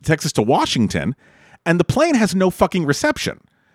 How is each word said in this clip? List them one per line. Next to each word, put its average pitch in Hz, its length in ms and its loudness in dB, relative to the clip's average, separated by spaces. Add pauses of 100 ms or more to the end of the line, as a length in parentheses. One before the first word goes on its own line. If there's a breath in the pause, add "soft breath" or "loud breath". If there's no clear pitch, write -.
Texas 156 300 -2
to - 80 2
Washington, 113 720 0 (500 soft breath)
and 170 140 2
the 170 60 0
plane 311 300 2
has 214 180 0
no 185 160 2
fucking 175 360 0
reception. - 540 -2 (360 soft breath)